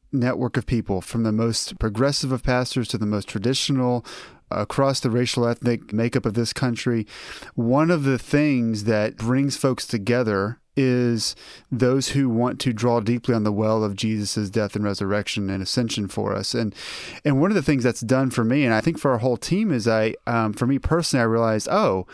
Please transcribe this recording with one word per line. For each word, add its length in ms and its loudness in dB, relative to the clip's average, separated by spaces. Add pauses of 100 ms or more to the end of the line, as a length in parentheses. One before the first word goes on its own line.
(120)
network 460 0
of 80 -2
people, 360 -2
from 220 -4
the 80 2
most 480 -2
progressive 520 0
of 120 -4
pastors 460 0
to 80 -4
the 80 0
most 220 -2
traditional, 800 0 (460)
across 480 0
the 100 0
racial 380 0
ethnic 460 -2
makeup 320 0
of 80 -2
this 200 0
country, 520 -2 (500)
one 360 2
of 120 2
the 140 2
things 680 0
that 300 0
brings 400 0
folks 300 0
together 720 0 (200)
is 560 2 (340)
those 400 2
who 200 2
want 320 0
to 100 0
draw 300 2
deeply 340 0
on 80 0
the 80 2
well 320 0
of 140 -2
Jesus's 520 -2
death 260 -2
and 100 0
resurrection 640 -2
and 120 -4
ascension 460 -2
for 260 -4
us. 200 -4
And, 200 -2 (520)
and 160 2
one 100 4
of 40 2
the 60 2
things 220 2
that's 160 2
done 300 2
for 160 0
me, 180 2
and 100 4
I 60 4
think 180 0
for 140 2
our 60 2
whole 180 0
team, 360 0
is 180 0
I, 260 2 (100)
um, 280 0
for 120 -2
me 140 2
personally, 420 0
I 40 4
realized, 440 2
oh, 440 0